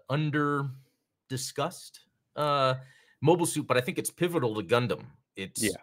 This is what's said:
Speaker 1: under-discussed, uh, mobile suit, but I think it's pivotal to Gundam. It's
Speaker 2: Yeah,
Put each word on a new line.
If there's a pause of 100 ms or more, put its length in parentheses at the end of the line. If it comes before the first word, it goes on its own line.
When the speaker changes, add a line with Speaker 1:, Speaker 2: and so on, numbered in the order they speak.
Speaker 1:
under-discussed, (340)
uh, (460)
mobile
suit,
but
I
think
it's
pivotal
to
Gundam. (240)
It's
Speaker 2:
Yeah,